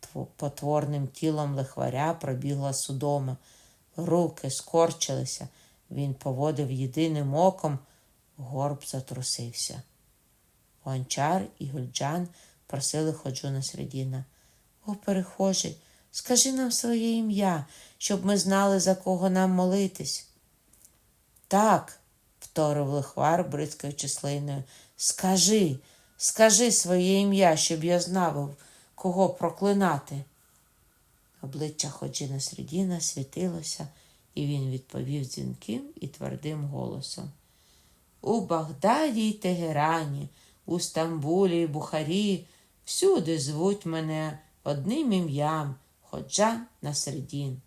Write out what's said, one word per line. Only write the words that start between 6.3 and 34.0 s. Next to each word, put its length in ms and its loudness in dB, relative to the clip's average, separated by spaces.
єдиним 640 0
оком. 440 2
Горб 480 -4
затрусився. 960 -8
Гончар 640 0
і 80 -6
Гульджан 600 -4
просили 460 -2
Ходжу 360 -6
Насреддіна: 760 -6
"О, 100 -6
перехожий, 800 0
скажи 400 2
нам 200 0
своє 460 0
ім'я, 480 2
щоб 280 0
ми 120 4
знали, 420 4
за 160 4
кого 340 0
нам 220 4
молитись". 760 0
"Так", 520 4
вторив 480 0
лихвар, 640 0
бризкаючи 600 -6
слиною, 540 -4
"скажи, 800 4
скажи 540 6
своє 480 4
ім'я, 380 6
щоб 260 0
я 160 4
знав, 560 0
кого 340 2
проклинати". 920 0
Обличчя 480 -6
Ходжі 380 -8
Насреддіна 760 -4
світилося, 840 -6